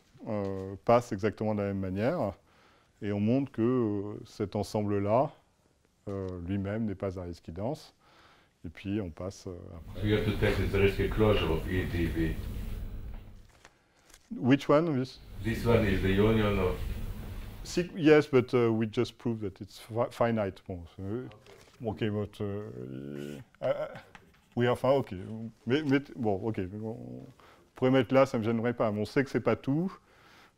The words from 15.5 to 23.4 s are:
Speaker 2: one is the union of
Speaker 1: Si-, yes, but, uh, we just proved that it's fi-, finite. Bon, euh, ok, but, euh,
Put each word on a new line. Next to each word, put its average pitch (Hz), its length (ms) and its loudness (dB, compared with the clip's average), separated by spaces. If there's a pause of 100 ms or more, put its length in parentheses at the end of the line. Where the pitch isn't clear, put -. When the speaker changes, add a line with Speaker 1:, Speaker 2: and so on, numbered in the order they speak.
Speaker 2:
one 110 180 6
is 92 160 2
the 95 160 2
union 104 400 4
of 90 180 0 (880)
Speaker 1:
Si-, 175 320 -2
yes, 151 320 8
but, 127 260 4
uh, 117 180 4
we 113 200 0
just 113 260 -2
proved 113 240 -4
that 98 200 -8
it's - 180 -16
fi-, 113 320 -2
finite. 110 560 0
Bon, 92 120 -8 (200)
euh, 107 280 -6 (580)
ok, 107 140 -4 (100)
but, 104 320 -4
euh, 73 960 -8 (240)